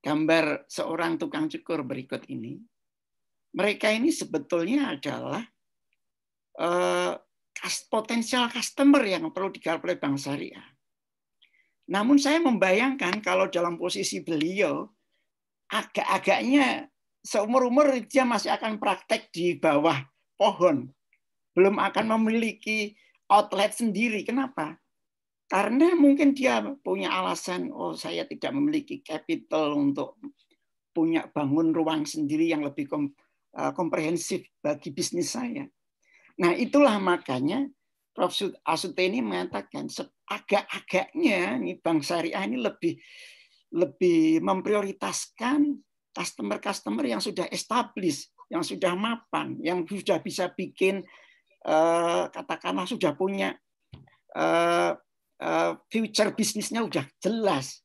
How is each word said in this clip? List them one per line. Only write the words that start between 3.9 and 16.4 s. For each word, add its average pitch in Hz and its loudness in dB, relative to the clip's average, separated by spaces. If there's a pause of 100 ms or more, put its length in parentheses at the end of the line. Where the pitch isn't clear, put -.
ini 247 4
sebetulnya 185 0
adalah 135 -6 (1120)
eh, 180 0 (400)
kas-, - -8
potensial 233 -2
customer 277 4
yang 165 -2
perlu 190 -4
digarap 160 -4
oleh 180 0
bank 139 -2
syariah. - -8 (1300)
Namun 220 4
saya 277 4
membayangkan 214 2
kalau 185 2
dalam 170 -2
posisi 180 -4
beliau, 165 0 (840)
agak-agaknya 220 0 (320)